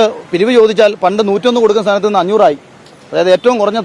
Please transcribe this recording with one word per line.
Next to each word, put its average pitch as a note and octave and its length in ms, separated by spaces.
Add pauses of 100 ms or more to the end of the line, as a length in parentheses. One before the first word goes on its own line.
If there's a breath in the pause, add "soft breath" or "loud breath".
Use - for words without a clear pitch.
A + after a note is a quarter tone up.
(320)
പിരിവ് G3 260
ചോദിച്ചാൽ G#3+ 340 (120)
പണ്ട് G3+ 240
നൂറ്റൊന്ന് A#3 340
കൊടുക്കുന്ന G#3 240
സ്ഥാനത്ത് G3+ 240
നിന്ന് G3 120
അഞ്ഞൂറായി. F3+ 360 (500)
അതായത് E3+ 280
ഏറ്റവും A#3+ 260
കുറഞ്ഞ G#3 220